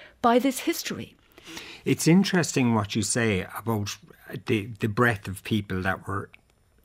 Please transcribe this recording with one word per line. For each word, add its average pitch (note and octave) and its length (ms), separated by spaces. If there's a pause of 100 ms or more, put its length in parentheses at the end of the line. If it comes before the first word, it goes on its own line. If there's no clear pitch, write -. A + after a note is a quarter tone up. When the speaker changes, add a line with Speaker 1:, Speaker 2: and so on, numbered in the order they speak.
(200)
Speaker 1:
by A#3+ 180
this B3+ 220
history. - 560 (720)
Speaker 2:
It's C#3 200
interesting D#3+ 680
what G#2 200
you A#2 60
say G#2 460 (100)
about G#2 400 (480)
the, A2 240 (120)
the A#2 80
breadth A#2 380
of F#2 160
people G2 380
that F#2 260
were F#2+ 220 (560)